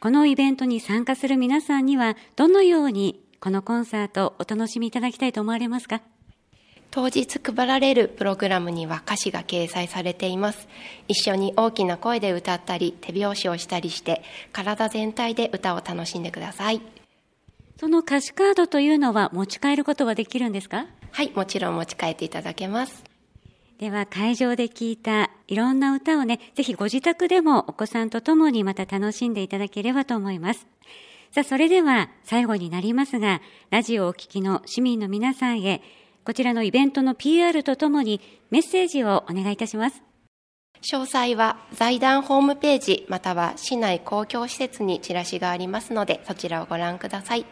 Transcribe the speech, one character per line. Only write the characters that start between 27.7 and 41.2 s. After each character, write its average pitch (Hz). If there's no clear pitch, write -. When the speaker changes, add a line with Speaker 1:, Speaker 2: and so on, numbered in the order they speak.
Speaker 1:
子 220
さ 226
ん 220
と 226
共 311
に 220
ま 196
た 190
楽 196
し 247
ん 233
で 202
い 185
た 196
だ 202
け 202
れ 247
ば 269
と 247
思 196
い 185
ま 180
す。 -
さ 285
あ、 277
そ 269
れ 320
で 370
は 254
最 240
後 226
に 175
な 180
り 220
ま 269
す 247
が、 202
ラ 214
ジ 226
オ 190
を 175
お 180
聞 -
き 196
の 190
市 -
民 240
の 202
皆 214
さ 262
ん 226
へ、 190
こ 233
ち 247
ら 240
の 226
イ 196
ベ 254
ン 269
ト 269
の 262
ピ 320
ー 349
ア 349
ー -
ル 302
と 269
と 302
も 294
に 214
メ 277
ッ -
セ 370
ー -
ジ 294
を 202
お 170
願 190
い 202
い -
た 226
し 214
ま 233
す。 -
Speaker 2:
詳 262
細 247